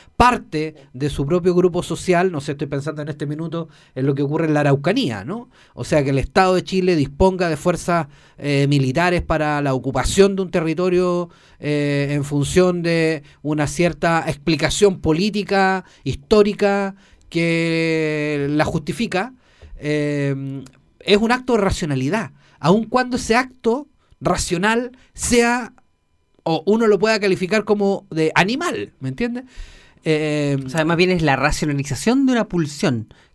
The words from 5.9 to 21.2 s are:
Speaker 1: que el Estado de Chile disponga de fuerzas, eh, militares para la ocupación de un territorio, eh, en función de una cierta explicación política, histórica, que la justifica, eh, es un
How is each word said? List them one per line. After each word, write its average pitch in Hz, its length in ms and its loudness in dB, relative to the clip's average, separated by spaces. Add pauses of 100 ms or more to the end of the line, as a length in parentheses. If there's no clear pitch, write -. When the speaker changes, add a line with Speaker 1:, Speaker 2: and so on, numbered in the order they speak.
Speaker 1:
que 135 80 -2
el 139 80 2
Estado 185 360 2
de 170 100 -2
Chile 185 320 0
disponga 175 520 0
de 156 80 -2
fuerzas, 165 520 -2 (300)
eh, 143 300 0
militares 147 540 2
para 151 380 0
la 143 140 0
ocupación 139 600 2
de 190 80 -2
un 180 80 -8
territorio, 175 800 0 (320)
eh, 143 500 -2
en 147 140 -2
función 170 580 0
de 160 400 0 (200)
una 151 240 -2
cierta 165 600 0
explicación 160 760 0
política, 190 840 0 (200)
histórica, 202 920 2 (320)
que 165 1200 0
la 151 160 2
justifica, 180 680 -4 (440)
eh, 139 840 -4 (380)
es 196 160 2
un 220 160 2